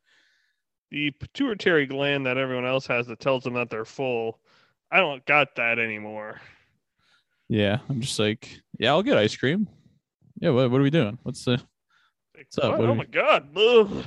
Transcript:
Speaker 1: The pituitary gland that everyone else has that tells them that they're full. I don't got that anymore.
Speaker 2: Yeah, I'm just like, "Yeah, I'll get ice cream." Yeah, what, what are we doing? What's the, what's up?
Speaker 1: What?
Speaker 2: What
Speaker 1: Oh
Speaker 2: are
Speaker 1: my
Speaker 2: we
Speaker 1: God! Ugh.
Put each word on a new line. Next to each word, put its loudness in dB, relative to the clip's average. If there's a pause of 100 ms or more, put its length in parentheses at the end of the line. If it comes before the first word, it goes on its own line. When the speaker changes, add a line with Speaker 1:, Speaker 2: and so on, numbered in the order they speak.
(920)
Speaker 1:
The -4
pituitary 0
gland -2
that 0
everyone -2
else -2
has -2
that -12
tells 0
them -6
that -4
they're -8
full. -6 (520)
I 2
don't -2
got 2
that 0
anymore. -8 (1040)
Speaker 2:
Yeah, 2 (100)
I'm -4
just -6
like, -2 (180)
"Yeah, 0
I'll 2
get 2
ice 2
cream." 0 (760)
Yeah, 0
what, 2
what 4
are 4
we 2
doing? 0
What's -10
the, 0 (720)
what's -12
up? 0
Speaker 1:
What? 0
Speaker 2:
What 2
Speaker 1:
Oh 2
Speaker 2:
are 2
Speaker 1:
my -4
Speaker 2:
we -18
Speaker 1:
God! 0
Ugh. 4